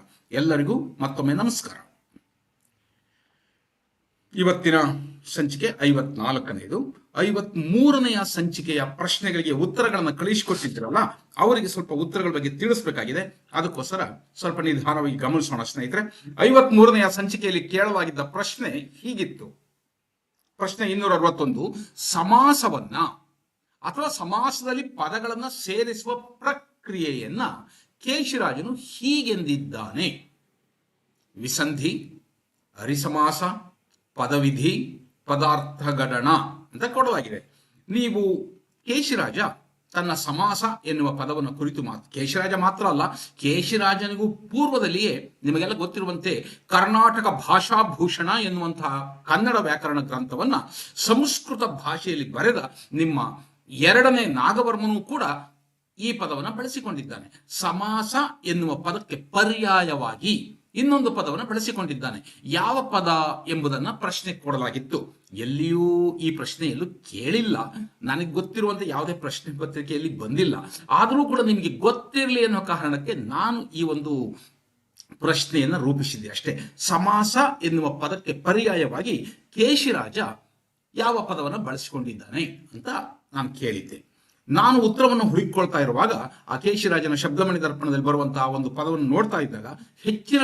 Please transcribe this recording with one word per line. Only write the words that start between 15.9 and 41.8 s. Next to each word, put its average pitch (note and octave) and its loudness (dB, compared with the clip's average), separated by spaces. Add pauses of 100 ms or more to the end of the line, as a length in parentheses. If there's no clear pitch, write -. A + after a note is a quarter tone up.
ಐವತ್ಮೂರನೆಯ A3+ 10
ಸಂಚಿಕೆಯಲ್ಲಿ F#3+ -2
ಕೇಳಲಾಗಿದ್ದ F#3 0
ಪ್ರಶ್ನೆ F3 -6 (320)
ಹೀಗಿತ್ತು. E3+ -8 (1080)
ಪ್ರಶ್ನೆ G3 -4
ಇನ್ನೂರ G3 2
ಅರವತ್ತೊಂದು, D#3+ 2 (220)
ಸಮಾಸವನ್ನ A3 4 (840)
ಅಥವಾ E3 -4
ಸಮಾಸದಲ್ಲಿ B3 -2
ಪದಗಳನ್ನ A3+ -6 (200)
ಸೇರಿಸುವ A3+ -4
ಪ್ರಕ್ರಿಯೆಯನ್ನ F#3 -6 (640)
ಕೇಶಿರಾಜನು A#3+ -2
ಹೀಗೆಂದಿದ್ದಾನೆ. E3 -2 (1040)
ವಿಸಂಧಿ, C#3+ -4 (680)
ಅರಿಸಮಾಸ, D3 0 (720)
ಪದವಿಧಿ, C#3 0 (280)
ಪದಾರ್ಥಗಣನ C#3+ 0 (440)
ಅಂತ A#2+ -6
ಕೊಡಲಾಗಿದೆ. G3 -2 (200)
ನೀವು G#3 0 (400)
ಕೇಶಿರಾಜ A3+ -2 (540)
ತನ್ನ F3 -2
ಸಮಾಸ F#3 -2 (220)
ಎನ್ನುವ D3 0
ಪದವನ್ನು C#3 -4
ಕುರಿತು C#3+ -4